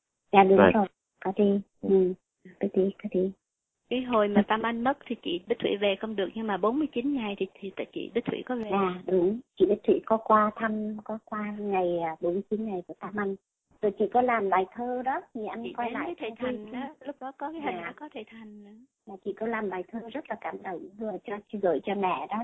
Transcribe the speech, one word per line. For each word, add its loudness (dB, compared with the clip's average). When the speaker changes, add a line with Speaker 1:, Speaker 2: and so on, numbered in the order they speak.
Speaker 1:
Dạ 10
đúng 8
Speaker 2:
Vâng. 10
Speaker 1:
rồi, 4
có -2
đi. 4
Ừ, 4
có 0
đi, 2
có -6
đi. 0
Speaker 3:
Cái -2
hồi 4
mà 6
Tam 2
Anh -2
mất 2
thì -4
chị -4
Bích -2
Thủy 0
về 2
không -6
được, 0
nhưng -4
mà -2
bốn 2
mươi 0
chín -2
ngày -2
thì, -2
thì -12
tại -6
chị -8
Bích -2
Thủy -4
có -4
về. -6
Speaker 1:
Dạ, 0
đúng. 2
Chị 6
Bích 2
Thủy 4
có 2
qua 4
thăm, -4
có -8
qua -6
ngày, 0
à, -2
bốn 0
mươi 0
chín -2
ngày -4
của -12
Tam -8
Anh. -2
Rồi 2
chị 2
có 4
làm 2
bài 4
thơ -6
đó, -2
thì -8
anh -8
Speaker 3:
Chị -8
Speaker 1:
quay -4
Speaker 3:
đến -8
Speaker 1:
lại -6
Speaker 3:
với -8
thầy -8
Speaker 1:
thông -6
tin -8
Speaker 3:
Thành -
đó, -10
lúc -10
đó -12
có -8
cái -10
hình -4
Speaker 1:
Dạ. -10
Speaker 3:
ảnh -10
có -16
thầy -12
Thành -18
nữa. -20
Speaker 1:
Là -14
chị -6
có -6
làm -4
bài -6
thơ -10
rất -8
là -8
cảm -10
động, -10
vừa -6
cho -8
chị -6
gửi 4
cho -2
mẹ -2
đó. -4